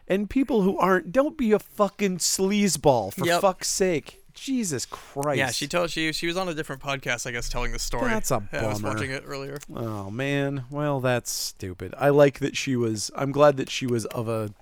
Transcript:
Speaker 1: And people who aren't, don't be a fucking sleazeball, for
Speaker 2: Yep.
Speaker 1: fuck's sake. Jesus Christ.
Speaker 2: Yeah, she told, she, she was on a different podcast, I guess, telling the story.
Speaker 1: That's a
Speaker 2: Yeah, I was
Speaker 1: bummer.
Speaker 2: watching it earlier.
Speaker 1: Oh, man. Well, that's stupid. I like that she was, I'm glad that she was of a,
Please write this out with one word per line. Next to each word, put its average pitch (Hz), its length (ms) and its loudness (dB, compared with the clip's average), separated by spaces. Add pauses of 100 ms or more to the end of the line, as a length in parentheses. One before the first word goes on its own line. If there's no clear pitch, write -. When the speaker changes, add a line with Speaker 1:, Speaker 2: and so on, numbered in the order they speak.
Speaker 1:
And 196 220 0
people 262 340 4
who 190 140 4
aren't, 180 340 4
don't 285 260 2
be 226 140 2
a 202 80 6
fucking 196 600 0
sleazeball, 156 920 2
for - 120 -4
Speaker 2:
Yep. 170 160 2
Speaker 1:
fuck's 185 260 2
sake. 180 500 0 (160)
Jesus 208 520 -4
Christ. 139 520 -4
Speaker 2:
Yeah, 135 140 0
she 143 160 -4
told, 175 220 0
she, 160 240 -2
she 170 120 -4
was 170 120 -2
on 190 100 -2
a 175 60 -4
different 147 280 -8
podcast, 135 460 -4
I 123 40 -6
guess, 117 180 -4
telling 123 240 -2
the 120 60 -6
story. 240 300 -2
Speaker 1:
That's 220 220 0
a 107 220 0
Speaker 2:
Yeah, 143 100 -4
I 110 60 -2
was 104 120 -2
Speaker 1:
bummer. 107 140 -2
Speaker 2:
watching 135 160 -4
it 135 160 -8
earlier. 139 300 -10 (180)
Speaker 1:
Oh, 107 340 -6
man. 139 600 -2
Well, 143 320 -2
that's 123 280 0
stupid. - 680 -8
I 139 120 4
like 143 300 6
that 135 160 -2
she 131 220 0
was, 113 360 0
I'm 139 200 -4
glad 143 240 6
that - 120 -4
she - 160 -4
was 120 200 0
of 113 240 -6
a, 110 320 -4